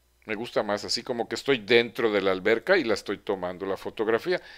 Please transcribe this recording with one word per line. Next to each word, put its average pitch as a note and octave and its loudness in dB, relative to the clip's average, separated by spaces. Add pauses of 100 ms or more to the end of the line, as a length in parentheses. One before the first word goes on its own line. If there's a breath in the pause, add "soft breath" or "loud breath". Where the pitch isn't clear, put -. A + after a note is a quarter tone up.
(260)
Me G#2+ -6
gusta A#2+ -4
más G#2 -2
así, A#2 -4
como A#2 -4
que - -8
estoy C#3 0
dentro A#2 2
de G#2 2
la G2 2
alberca A2 2
y D#3 2
la A2 2
estoy G2 -4
tomando F2+ -4
la F#2+ -2
fotografía. A2+ -2 (180 loud breath)